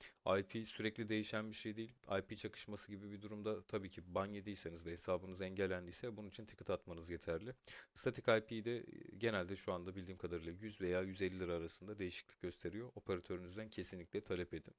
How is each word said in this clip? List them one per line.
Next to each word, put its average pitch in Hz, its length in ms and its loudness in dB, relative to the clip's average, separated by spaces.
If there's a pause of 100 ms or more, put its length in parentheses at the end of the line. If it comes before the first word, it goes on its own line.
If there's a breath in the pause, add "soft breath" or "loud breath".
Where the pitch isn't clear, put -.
(400 loud breath)
I - 20 6
P 110 240 -4
sürekli 107 420 -2
değişen 110 420 2
bir 107 60 -8
şey 107 200 -4
değil. 113 160 -6 (260)
I 95 40 4
P 107 140 -6
çakışması - 560 -6
gibi 101 180 -6
bir 101 120 -8
durumda 104 440 -2
tabii 98 240 0
ki 87 240 -6
ban 95 120 4
yediyseniz 95 600 -4
ve 85 60 -2
hesabınız 92 500 0
engellendiyse 92 760 0
bunun 104 120 -4
için 107 180 -10
ticket - 240 -4
atmanız 85 400 0
yeterli. 85 440 0 (400 loud breath)
Statik 127 340 0
I 110 180 8
P 110 180 -2
de, 120 120 2
e, 113 60 -4 (360)
genelde 98 380 4
şu - 160 0
anda 90 240 0
bildiğim 92 220 -4
kadarıyla 85 340 -2
yüz 104 280 -8
veya 90 200 4
yüz 95 220 0
elli 92 180 2
lira 87 140 2
arasında 85 440 -2
değişiklik - 420 -4
gösteriyor. 90 540 -4
Operatörünüzden 92 760 -2
kesinlikle 92 520 -4
talep 87 340 0
edin. 80 240 -6